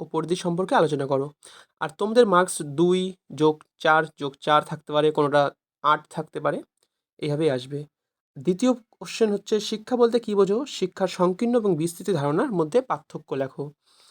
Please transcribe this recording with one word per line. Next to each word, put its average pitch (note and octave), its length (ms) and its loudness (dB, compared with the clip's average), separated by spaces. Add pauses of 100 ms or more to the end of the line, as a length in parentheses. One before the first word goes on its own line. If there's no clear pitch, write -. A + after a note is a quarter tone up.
ও C#3 40 -12
পরিধি D#3+ 320 -4
সম্পর্কে F3+ 380 -2
আলোচনা D3 320 2
করো। C#3 260 -2 (480)
আর D#3+ 80 -6 (100)
তোমাদের A3+ 280 4
মার্কস F3+ 360 2
দুই F3+ 520 0 (200)
যোগ D#3 280 2 (160)
চার D#3+ 260 4 (160)
যোগ C#3 200 -6
চার D3+ 220 4
থাকতে D3+ 300 -12
পারে, D3+ 180 4
কোনোটা D3 400 2 (320)
আট D3+ 280 2
থাকতে D#3 300 -10
পারে, D3 220 -4 (560)
এইভাবেই D3+ 320 -2
আসবে। C3+ 360 -6 (520)
দ্বিতীয় F#3 360 0
কোশ্চেন - 580 -4
হচ্ছে G#3 280 -2
শিক্ষা G#3+ 360 -6
বলতে A#3 220 4
কী G#3 160 -4
বোঝো? G3+ 300 2
শিক্ষার F#3 440 -4
সংকীর্ণ F#3 480 0
এবং G#3 200 2
বিস্তৃত E3+ 380 -4
ধারণার D#3+ 380 0
মধ্যে F3+ 280 0
পার্থক্য - 540 -8
লেখো। C3+ 360 -6 (400)